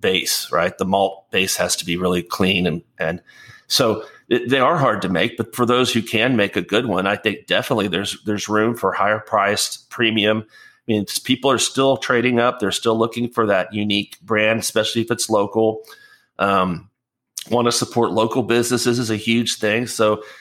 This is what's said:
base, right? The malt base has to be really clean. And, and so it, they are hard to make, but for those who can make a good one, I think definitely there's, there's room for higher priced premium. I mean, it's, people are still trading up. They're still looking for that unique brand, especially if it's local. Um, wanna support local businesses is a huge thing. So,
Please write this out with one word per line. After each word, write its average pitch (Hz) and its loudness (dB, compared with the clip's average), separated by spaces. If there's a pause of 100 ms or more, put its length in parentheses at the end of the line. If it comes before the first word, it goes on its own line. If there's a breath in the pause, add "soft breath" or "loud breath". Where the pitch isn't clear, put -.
base, - -2
right? 85 0
The - -4
malt 95 0
base 95 -2
has 90 -2
to - -8
be 85 -2
really 90 0
clean. 92 0
And, 82 -2 (160)
and 82 -4 (440 loud breath)
so 113 0 (240 loud breath)
it, 117 0
they 131 2
are 151 2
hard 110 0
to 92 -2
make, 92 0
but - -6
for 123 2
those 123 2
who 113 2
can 117 0
make 101 0
a 92 2
good 113 0
one, 92 0
I 101 2
think - -4
definitely 104 0
there's, 95 -4
there's 104 -4
room 110 2
for 95 0
higher 107 0
priced 104 -2
premium. 110 2
I - -10
mean, 104 2
it's, - -8
people 131 0
are 120 2
still 135 2
trading 123 0
up. 123 0
They're 95 0
still 113 0
looking 117 -2
for 113 0
that 95 0
unique 104 -2
brand, 107 0
especially 113 0
if 113 -6
it's 117 -2
local. 110 0 (560 loud breath)
Um, 92 0 (600)
wanna 120 2
support 110 0
local 113 0
businesses 120 0
is 113 -4
a 110 0
huge 117 0
thing. 110 -2
So, 107 0 (180 loud breath)